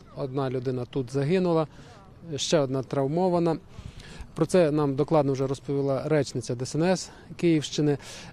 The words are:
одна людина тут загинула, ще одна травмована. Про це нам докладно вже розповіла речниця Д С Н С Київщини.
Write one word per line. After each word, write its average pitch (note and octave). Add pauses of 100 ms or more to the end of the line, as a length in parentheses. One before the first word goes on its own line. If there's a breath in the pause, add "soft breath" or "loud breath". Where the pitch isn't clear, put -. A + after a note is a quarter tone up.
(160)
одна C#3
людина B2+
тут C3
загинула, D#3+ (680 loud breath)
ще D#3
одна C3+
травмована. E3+ (760 loud breath)
Про D#3
це E3
нам D3
докладно C#3+
вже C3+
розповіла C#3
речниця C#3
Д B2+
С -
Н D3+
С F3+ (260 loud breath)
Київщини. D3+ (360 loud breath)